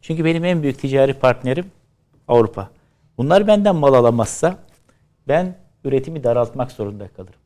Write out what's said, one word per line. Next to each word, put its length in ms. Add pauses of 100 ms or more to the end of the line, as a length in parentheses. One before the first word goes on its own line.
Çünkü 240
benim 200
en 180
büyük 160
ticari 360
partnerim 520 (640)
Avrupa. 420 (480)
Bunlar 280
benden 300
mal 180
alamazsa 640 (680)
ben 280 (280)
üretimi 400
daraltmak 480
zorunda 360
kalırım. 260 (120)